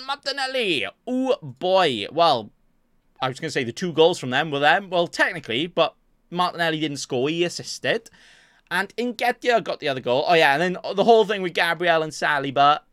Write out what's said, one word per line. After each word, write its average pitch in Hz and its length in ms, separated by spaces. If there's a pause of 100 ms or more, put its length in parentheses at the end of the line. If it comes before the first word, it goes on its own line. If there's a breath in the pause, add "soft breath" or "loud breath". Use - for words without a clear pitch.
Martinelli. 262 800 (180)
Oh, 254 360
boy. 151 680
Well, 135 420 (720)
I 131 60
was 131 120
gonna 160 120
say 139 120
the 117 80
two 175 200
goals 160 280
from 131 100
them 147 200
were 139 100
them. 156 300
Well, 175 180
technically, 175 600
but 165 280 (340)
Martinelli 170 500
didn't 147 180
score. 135 320
He 170 140
assisted. 165 640 (640 soft breath)
And - 240
Nketiah 240 680
got - 160
the 147 100
other 131 120
goal. 123 260
Oh, 175 80
yeah, 151 180
and 147 80
then 180 340
the 196 80
whole 220 220
thing 196 160
with 180 120
Gabriel 170 500
and 156 80
Saliba, 143 680 (140)